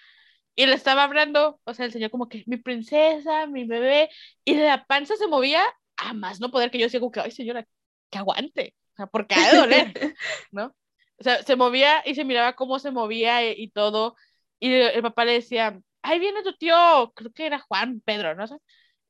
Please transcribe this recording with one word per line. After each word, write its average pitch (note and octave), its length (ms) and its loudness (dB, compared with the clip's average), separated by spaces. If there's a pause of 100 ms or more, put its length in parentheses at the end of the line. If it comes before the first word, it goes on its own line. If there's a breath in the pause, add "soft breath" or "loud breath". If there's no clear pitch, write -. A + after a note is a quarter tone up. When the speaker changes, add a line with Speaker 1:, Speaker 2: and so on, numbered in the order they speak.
(540 soft breath)
Speaker 1:
Y C4 120 4
le C4 80 4
estaba C#4 300 2
hablando, D4 600 0
o A#3 100 -10
sea, B3 120 -6
el A3 60 -10
señor A3 180 -6
como A#3+ 180 -8
que, G#3+ 180 -16
"Mi A#3+ 100 -6
princesa, D4+ 880 0
mi C4+ 180 -10
bebé", C4+ 460 0 (340 loud breath)
y C#4+ 120 0
la D4+ 300 2
panza C#4+ 300 -2
se G4+ 120 -4
movía D4 340 2 (340)
a A#3 180 -10
más G3 260 -12
no B3 100 -8
poder, A#3+ 200 0
que B3+ 80 -6
yo A#3 80 0
decía A#3+ 140 -4
como A#3 120 -4
que, G3+ 80 -6
"Ay, A3+ 100 -6
señora, A#3 360 -10 (440)
que G3 80 -10
aguante, G#3+ 560 -6 (180)
o - 40 -20
sea, G3 100 -12
porque G#3+ 280 -2
ha A#3 160 6
de D4+ 60 10
doler", C4 380 6
Speaker 2:
<laughs> - 240 -8 (340 loud breath)
Speaker 1:
¿no? G#3 220 -10 (440)
O - 60 -20
sea, B3 180 2
se C4 140 2
movía C4 500 4
y D4 80 -4
se D4 100 -4
miraba B3 300 0
cómo C4 240 -6
se C#4 140 -10
movía A#3 500 -2
e-, A3+ 160 -4
y A3 120 -14
todo, G#3+ 460 -2 (440)
y B3+ 120 0
el, B3 240 4
el A#3 60 0
papá A#3 220 -2
le A#3 100 0
decía, A3+ 460 -4 (220)
"Ahí E4 180 -2
viene G4+ 220 -4
tu F#4 120 -8
tío", E4 600 4
creo A3+ 160 -18
que D#4 140 -8
era C#4+ 140 -4
Juan, A3 440 -6
Pedro, G3+ 320 -4
no G#3 120 -10
sé, D4 100 -20 (500)